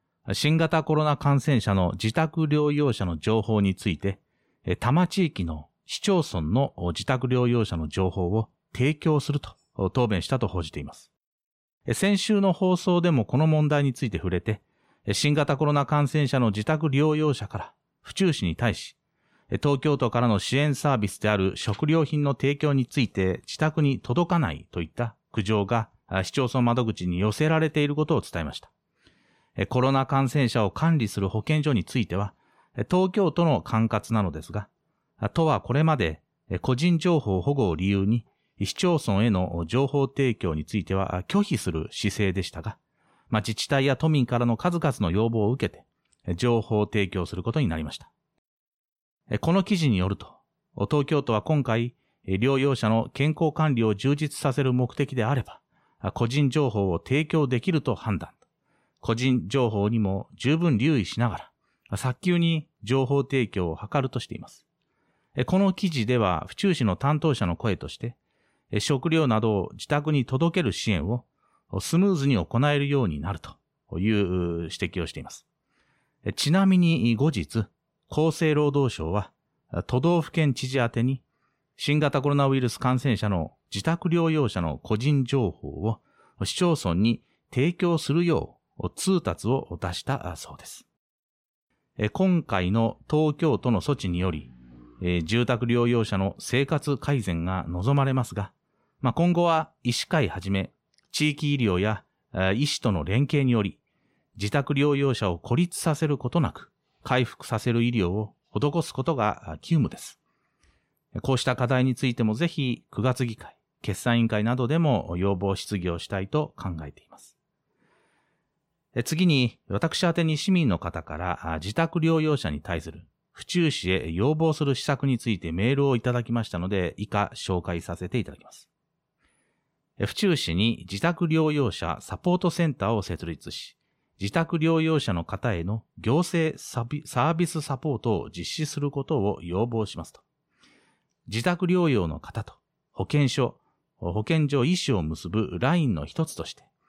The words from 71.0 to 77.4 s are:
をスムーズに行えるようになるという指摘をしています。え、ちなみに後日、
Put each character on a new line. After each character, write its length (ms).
を 160
ス 160
ム 160
ー 20
ズ 120
に 100
行 320
え 100
る 100
よ 160
う 40
に 120
な 120
る 60
と 640
い 100
う 540
指 40
摘 340
を 40
し 60
て 80
い 20
ま 80
す。 160
え、 80
ち 180
な 160
み 100
に 380
後 160
日、 360